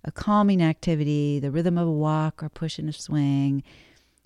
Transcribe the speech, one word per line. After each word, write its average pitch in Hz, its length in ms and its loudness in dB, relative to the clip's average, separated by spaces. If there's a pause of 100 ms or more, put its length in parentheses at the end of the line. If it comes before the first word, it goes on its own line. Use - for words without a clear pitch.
a 156 40 -8
calming 202 500 2
activity, 147 800 0
the 139 100 -4
rhythm 170 260 0
of 170 120 0
a 165 40 0
walk 156 480 0
or 151 80 -8
push - 300 -8
and 151 100 -6
a 156 40 -6
swing, 139 680 0 (640)